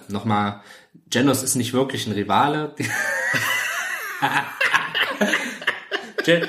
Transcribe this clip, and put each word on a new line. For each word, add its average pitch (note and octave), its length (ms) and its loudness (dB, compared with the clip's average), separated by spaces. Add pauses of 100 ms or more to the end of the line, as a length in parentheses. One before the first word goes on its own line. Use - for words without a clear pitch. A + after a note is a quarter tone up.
Nochmal, G2+ 520 0 (480)
Genos B2 340 4
ist B2+ 120 0
nicht A#2 180 0
wirklich C3 340 0
ein A2 60 -2
Rivale. C3 640 2
<laughs> - 3500 -2
Ge-, E3+ 240 4